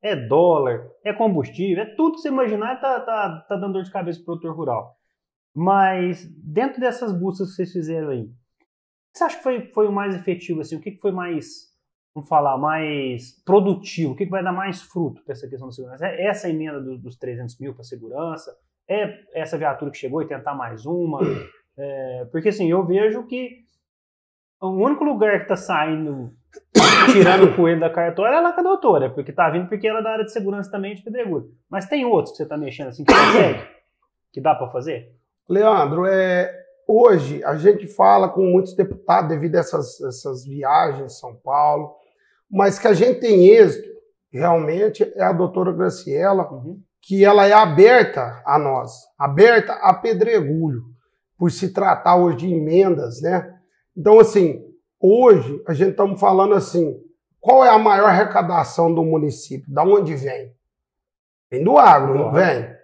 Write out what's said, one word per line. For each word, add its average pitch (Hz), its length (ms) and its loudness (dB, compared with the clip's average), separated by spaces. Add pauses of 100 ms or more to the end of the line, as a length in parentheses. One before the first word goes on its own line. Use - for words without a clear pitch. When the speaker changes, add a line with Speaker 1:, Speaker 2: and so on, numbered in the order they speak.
Speaker 1:
é 202 140 -6
dólar, 135 720 0 (160)
é 208 80 -6
combustível, 190 680 -4
é 214 120 -12
tudo 320 200 -2
que - 80 -18
você 311 60 -6
imaginar 247 520 -4
tá, 262 200 -4
tá, 208 480 -8
tá 202 80 -6
dando 190 180 -8
dor 190 80 -6
de 185 100 -14
cabeça 170 260 -8
pro - 80 -20 (120)
produtor 165 180 -12
rural. 127 400 -8 (580)
Mas 185 720 -2 (180)
dentro 240 380 -6
dessas 240 320 -6
buscas 185 380 -6
que - 60 -20
vocês 180 160 -8
fizeram 160 380 -8
aí, 123 120 -8
o 107 60 -14 (840)
que - 60 -20
você 349 60 0
acha 320 140 -6
que - 40 -20
foi, 247 180 -4 (120)
foi 214 160 0
o 202 40 -4
mais 202 220 -4
efetivo, 175 460 -8
assim, 156 160 -12
o 147 40 -12
que 208 120 -14
que - 80 -20
foi 202 120 -4
mais, 175 580 -10 (440)
vamos 147 140 -16
falar, 143 300 0
mais 147 840 -8
produtivo, 180 680 -2
o - 40 -12
que 202 100 -6
que - 40 -12
vai 190 140 -6
dar 185 80 -4
mais 190 300 -8
fruto 151 420 -10
pra 143 80 -14
essa 123 160 -16
questão 131 200 -16
da 123 60 -18
segurança? 131 320 -14
É 180 200 -6
essa 202 220 -6
emenda 156 320 -8
do, 131 180 -14
dos 120 180 -20
trezentos 123 420 -14
mil 131 160 -14
pra 127 100 -20
segurança? 135 680 -14 (340)
É 202 520 -8
essa 156 180 -10
viatura 143 320 -6
que - 60 -20
chegou 139 260 -8
e 139 60 -10
tentar 143 260 -10
mais 117 320 -14
uma? 160 340 -6
<clears throat> - 360 -8 (220)
É, 131 540 -12
porque, 165 160 -4
assim, 196 220 -4
eu 180 160 -2
vejo 214 400 -2
que 247 240 -12 (1120)
o 190 80 -8
único 247 340 -2
lugar 214 380 0
que - 60 -18
tá 190 80 -4
saindo, 156 760 -6 (400)
<coughs> - 400 4
tirando 190 380 6
o - 40 -6
coelho 165 260 2
da 165 100 -2
cartola 170 440 -2
é 330 60 2
lá 349 140 0
com 359 60 -4
a 349 40 -2
doutora, 226 460 0
porque 143 200 -10
tá 165 200 0
vindo 180 180 -6
porque 208 180 -6
ela 214 120 -2
é 220 40 -6
da 220 100 -6
área 220 120 -4
de 214 80 -14
segurança 196 380 -8
também 202 240 -10
de 190 80 -20
Pedregulho. 214 480 -8 (180)
Mas 190 180 -10
tem 277 200 -4
outros 190 260 0
que - 60 -20
você 156 100 -8
tá 156 80 -10
mexendo, 139 320 -10
assim, 139 160 -14
que - 80 4
consegue, - 480 2 (720)
que 139 80 -14
dá 151 140 0
pra 127 160 -10
fazer? 131 420 -10 (340)
Speaker 2:
Leandro, 180 600 0
é, 185 440 0 (380)
hoje 175 560 2
a 143 120 -4
gente 202 320 2
fala 196 420 4
com 185 160 0
muitos 185 280 0
deputados 185 540 -2
devido 160 280 -4
a - 20 2
essas, 160 420 -6
essas 127 460 -12
viagens 139 680 -2
em - 80 -20
São 120 160 -18
Paulo, 147 580 -2 (560)
mas 196 280 0
que - 100 0
a 208 60 6
gente 226 260 2
tem 196 280 6
êxito, 208 380 6 (460)
realmente, 170 720 -2 (120)
é 196 80 -4
a 185 120 0
doutora 180 400 -2
Graciela, 175 760 -2
Speaker 1:
Uhum. 147 300 -16 (220)
Speaker 2:
que 196 200 0
ela 202 240 8
é 202 60 6
aberta 185 920 6
a 143 120 2
nós, 131 340 -4 (260)
aberta 202 560 4
a 190 180 2
Pedregulho, 160 1040 -2 (420)
por 175 120 0
se - 200 -6
tratar 180 460 2
hoje 175 220 2
de 180 160 -2
emendas, 156 680 0
né? 170 340 -4 (400)
Então, 208 240 6
assim, 196 460 4 (360)
hoje, 185 680 4
a 165 80 -4
gente 180 200 0
tamo 196 220 -2
falando 196 380 2
assim, 165 440 -2 (420)
qual 262 240 6
é 247 40 8
a 226 100 8
maior 208 300 4
arrecadação 175 840 0
do 165 120 0
município? 147 680 -4
Da 147 120 0
onde 185 300 2
vem? 131 380 -10 (960)
Vem 127 120 -4
do 254 160 4
agro, 143 360 6
não 127 160 -2
Speaker 1:
Claro. 139 60 0
Speaker 2:
vem? 151 480 0